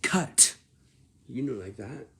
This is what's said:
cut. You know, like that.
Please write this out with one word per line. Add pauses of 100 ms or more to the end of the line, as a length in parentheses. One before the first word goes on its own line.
cut. (720)
You
know,
like
that. (120)